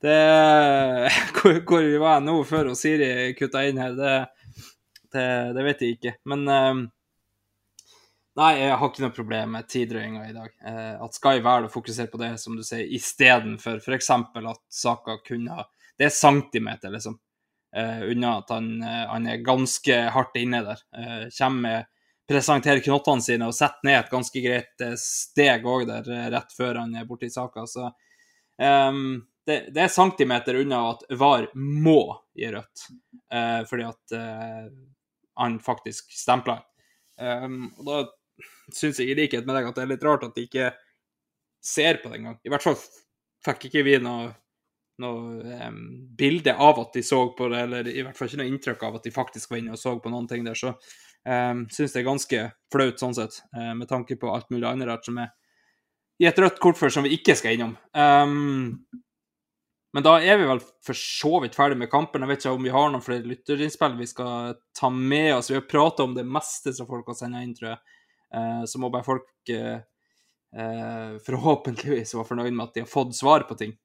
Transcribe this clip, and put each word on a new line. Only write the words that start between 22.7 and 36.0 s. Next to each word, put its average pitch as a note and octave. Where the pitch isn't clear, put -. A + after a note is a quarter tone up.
knottene C#3
sine A#2
og A#2
setter -
ned C#3
et -
ganske B2+
greit, B2
eh, A#2+
steg B2+
også B2
der, A2+
eh, A#2+
rett -
før A#2+
han A#2
er A#2
borte B2
i A#2
Saka. B2
Så, A#2+
ehm, C3+
det, D3+
det D#3+
er -
centimeter C3
unna C3
at A#2
var C3
må D3
gi A2+
rødt, -
eh, A#2
fordi A#2
at, -
eh, A2
han A#2
faktisk -